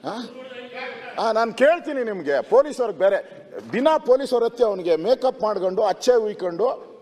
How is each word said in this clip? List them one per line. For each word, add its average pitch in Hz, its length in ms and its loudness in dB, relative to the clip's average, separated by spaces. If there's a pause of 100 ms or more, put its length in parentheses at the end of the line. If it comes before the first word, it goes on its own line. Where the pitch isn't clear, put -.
ಹಾ? 214 260 -10 (880)
ಆ, 220 140 0
ನಾನು 220 200 0
ಕೇಳ್ತೀನಿ 285 520 2
ನಿಮಗೆ, 147 380 -2
ಪೊಲೀಸವ್ರಿಗೆ 240 560 2
ಬೇರೆ 190 460 0 (280)
ದಿನ 247 160 2 (180)
ಪೊಲೀಸವ್ರ 254 380 2
ಹತ್ತಿ 233 200 0
ಅವನಿಗೆ 185 320 0
ಮೇಕಪ್ 214 460 0
ಮಾಡ್ಕೊಂಡು, 190 400 0
ಅಚ್ಚೆ 208 300 2
ಉಯ್ಕೊಂಡು 208 880 -2